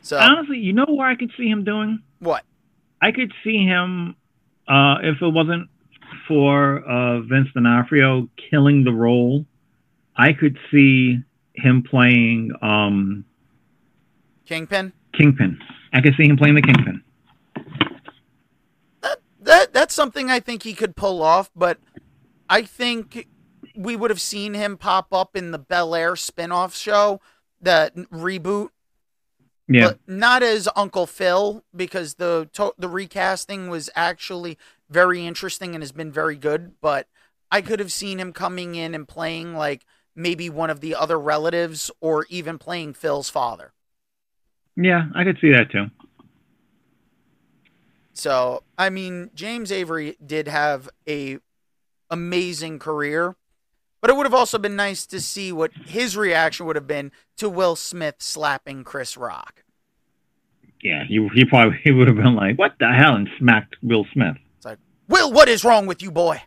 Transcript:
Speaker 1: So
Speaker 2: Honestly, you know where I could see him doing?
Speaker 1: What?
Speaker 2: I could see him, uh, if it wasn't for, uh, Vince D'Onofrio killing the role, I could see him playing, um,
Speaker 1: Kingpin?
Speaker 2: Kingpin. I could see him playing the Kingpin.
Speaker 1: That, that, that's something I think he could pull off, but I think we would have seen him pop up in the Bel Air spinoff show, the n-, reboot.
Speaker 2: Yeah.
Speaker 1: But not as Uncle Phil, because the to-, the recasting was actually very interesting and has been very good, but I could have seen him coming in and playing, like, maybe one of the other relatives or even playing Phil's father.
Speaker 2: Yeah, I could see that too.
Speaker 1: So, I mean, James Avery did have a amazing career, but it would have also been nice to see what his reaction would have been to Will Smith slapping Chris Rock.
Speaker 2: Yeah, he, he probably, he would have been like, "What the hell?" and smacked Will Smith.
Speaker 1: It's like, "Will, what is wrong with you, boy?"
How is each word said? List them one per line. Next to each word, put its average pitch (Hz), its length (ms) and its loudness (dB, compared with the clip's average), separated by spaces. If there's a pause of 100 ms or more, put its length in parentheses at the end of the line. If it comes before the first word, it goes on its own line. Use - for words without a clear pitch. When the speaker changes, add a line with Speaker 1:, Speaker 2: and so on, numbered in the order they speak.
Speaker 1:
So 143 160 -4
Speaker 2:
Honestly, 285 400 4
you 196 140 -2
know 254 160 2
where 269 200 0
I 247 80 0
could 247 200 -8
see 240 120 -4
him 208 160 -2
doing? 214 380 -4 (180)
Speaker 1:
What? 160 240 -2 (580)
Speaker 2:
I 214 100 2
could 240 200 -6 (100)
see 220 220 -2
him, 180 500 -2 (540)
uh, 139 340 4
if 151 180 -2
it 175 80 0
wasn't 165 400 0 (600)
for, 143 500 4 (100)
uh, 123 320 0
Vince 135 320 2
D'Onofrio 123 760 2 (220)
killing 143 340 6
the 123 80 4
role, 123 520 2 (720)
I 139 160 6
could 139 260 0 (120)
see 131 480 6 (380)
him 127 260 4
playing, 120 680 4 (120)
um, 101 600 0 (1200)
Speaker 1:
Kingpin? 185 460 -6 (200)
Speaker 2:
Kingpin. 131 440 4 (360)
I 131 80 4
could 139 160 4
see 156 80 4
him 143 120 8
playing 147 200 6
the 147 60 4
Kingpin. - 380 4 (2000)
Speaker 1:
That, 587 180 -8 (220)
that, 320 320 6
that's 294 220 2
something 269 360 -2
I 247 100 2
think 233 240 -12
he 220 100 -10
could 180 220 -6
pull 185 260 -4
off, 170 320 2
but 175 240 -2 (720)
I 214 120 2
think 233 680 -8 (480)
we 220 200 -8
would 220 140 -2
have 190 100 -4
seen 208 340 -8
him 208 220 -6
pop 190 360 -4
up 190 240 -4
in 175 160 -8
the 156 60 -10
Bel 170 360 -4
Air 170 200 -2
spinoff 175 600 -6
show, 208 460 0 (400)
the 170 360 2
n-, - 160 -14
reboot. 185 580 -6 (1000)
Speaker 2:
Yeah. 120 200 6
Speaker 1:
But - 200 -4
not 233 340 2
as 220 340 0
Uncle 196 300 -4
Phil, 196 580 -2 (100)
because 175 400 -8
the 170 380 -4
to-, 202 240 -4
the 185 120 -10
recasting 185 840 -6
was 160 240 -10
actually 175 640 -8 (320)
very 180 340 2
interesting 175 500 -12
and 156 80 -12
has 135 100 -14
been 156 200 -14
very 156 240 -4
good, 151 440 -6
but 143 260 -2 (440)
I 202 120 0
could 214 160 -6
have 190 140 -8
seen 190 260 -10
him 185 140 -12
coming 180 420 -10
in 165 200 -10
and 151 140 -12
playing, 165 460 -10
like, 147 320 -8 (300)
maybe 175 340 -6
one 160 200 -6
of 143 100 -8
the 156 140 -8
other 160 240 -2
relatives 160 720 -4 (100)
or 160 280 -2
even 165 300 -12
playing 165 360 -12
Phil's 143 360 -6
father. 117 420 -8 (1040)
Speaker 2:
Yeah, 175 380 2
I 175 100 -2
could 185 160 -2
see 156 120 4
that 120 180 4
too. 101 160 -4 (2250)
Speaker 1:
So, 127 500 -2 (160)
I 190 120 0
mean, 180 440 -12
James 208 380 -10
Avery 160 520 -8
did 151 220 -6
have 147 420 -4 (200)
a 139 300 -10 (720)
amazing 170 680 -6
career, 156 560 -6 (640)
but 226 100 2
it 277 60 2
would 285 100 -2
have 240 80 0
also 247 240 0
been 202 180 -6
nice 202 300 -6
to 185 140 -12
see 196 300 -10
what 160 220 -4 (140)
his 202 300 -6
reaction 165 500 -2
would 156 100 -4
have 143 100 -8
been 143 240 -8 (280)
to 214 100 -4
Will 180 260 -2
Smith 160 440 -10
slapping 139 680 -8
Chris 131 320 -12
Rock. 107 480 -14 (1160)
Speaker 2:
Yeah, 76 280 -4
he, 107 260 0
he 127 100 6
probably, 113 380 4
he 151 80 4
would 127 180 6
have 113 80 4
been 117 200 4
like, 101 220 0
"What - 200 2
the 120 140 4
hell?" 139 240 6
and 101 120 -2 (100)
smacked 117 440 2
Will 113 300 0
Smith. 85 240 0 (220)
Speaker 1:
It's - 80 -20
like, 110 120 -16 (300)
"Will, 330 240 2
what 277 160 10
is 226 160 0
wrong 220 220 4
with 180 160 -6
you, 190 80 -12
boy?" 160 360 0